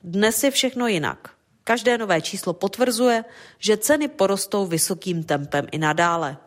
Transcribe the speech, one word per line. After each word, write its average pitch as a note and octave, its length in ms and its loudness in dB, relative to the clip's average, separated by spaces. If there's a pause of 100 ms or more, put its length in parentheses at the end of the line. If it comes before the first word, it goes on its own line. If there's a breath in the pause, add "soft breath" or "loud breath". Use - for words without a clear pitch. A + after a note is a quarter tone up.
dnes G3+ 400 0
je C#4 80 4
všechno B3 360 -2
jinak. D3+ 420 -2 (340)
Každé A#3+ 340 2
nové F#3+ 240 0
číslo F#3 320 -6
potvrzuje, A#3 720 0 (340 loud breath)
že G#3 180 2
ceny D4 300 2
porostou G3 580 0
vysokým E3+ 580 -2
tempem C#3+ 480 -2
i D#3 60 -6
nadále. D#3 680 0